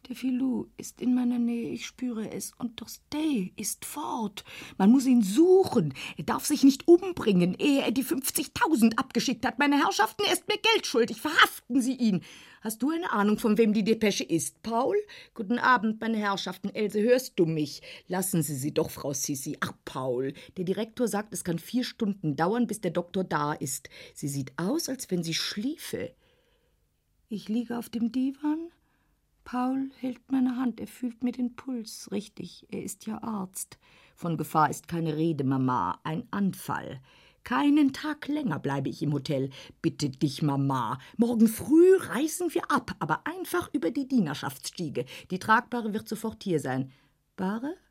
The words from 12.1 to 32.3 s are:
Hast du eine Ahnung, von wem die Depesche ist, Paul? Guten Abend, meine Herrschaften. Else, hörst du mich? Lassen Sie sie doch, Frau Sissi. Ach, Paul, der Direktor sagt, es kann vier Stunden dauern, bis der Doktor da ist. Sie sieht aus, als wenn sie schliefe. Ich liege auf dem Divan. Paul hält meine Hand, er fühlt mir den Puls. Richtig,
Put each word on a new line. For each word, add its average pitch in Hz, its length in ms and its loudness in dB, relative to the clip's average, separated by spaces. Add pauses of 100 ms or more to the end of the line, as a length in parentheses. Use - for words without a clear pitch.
Hast 226 220 -6
du 285 80 2
eine 330 200 -4
Ahnung, 208 280 2
von 214 180 2
wem 220 160 6
die 214 100 2
Depesche 220 400 2
ist, - 380 -2
Paul? 233 340 0 (380)
Guten 226 240 -2
Abend, 220 440 4
meine 226 160 -2
Herrschaften. 196 520 -4
Else, 208 320 -2
hörst 247 380 2
du 170 80 6
mich? 156 340 -4 (260)
Lassen 185 360 0
Sie 143 120 -4
sie 135 200 -4
doch, 156 160 0
Frau - 220 -6
Sissi. 143 460 -6
Ach, - 140 -6 (120)
Paul, 131 480 -4 (220)
der 185 100 -4
Direktor 220 420 -4
sagt, 208 260 -4
es - 100 -10
kann 170 140 -2
vier 240 260 -4
Stunden 196 520 -4
dauern, 202 320 2
bis 214 120 -6
der 175 120 -2
Doktor 180 320 -2
da 151 300 -2
ist. - 360 -8 (240)
Sie - 140 -8
sieht 139 300 -6
aus, 254 300 -2
als 269 220 -8
wenn 175 140 -2
sie 160 100 -6
schliefe. - 800 -6 (1200)
Ich 196 140 -10
liege 240 300 -4
auf 233 100 -10
dem 233 240 -2
Divan. 302 600 -2 (720)
Paul 262 440 -4 (120)
hält 254 180 -6 (100)
meine 254 280 2
Hand, 240 240 -4
er 208 60 -10
fühlt - 360 -8
mir 247 80 0
den 247 240 -4
Puls. - 560 -10
Richtig, 190 580 -10